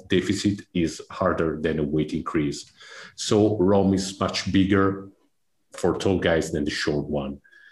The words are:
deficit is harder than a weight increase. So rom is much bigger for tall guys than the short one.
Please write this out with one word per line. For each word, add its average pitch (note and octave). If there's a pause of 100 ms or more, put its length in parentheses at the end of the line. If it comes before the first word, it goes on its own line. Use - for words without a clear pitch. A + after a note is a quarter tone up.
deficit G2 (120)
is E2
harder E2
than D#2
a D2+
weight D2+
increase. D2 (440)
So G#2+
rom F#2+
is -
much F#2
bigger G2 (640)
for -
tall F#2+
guys E2
than D2
the D2+
short D2
one. C#2 (300)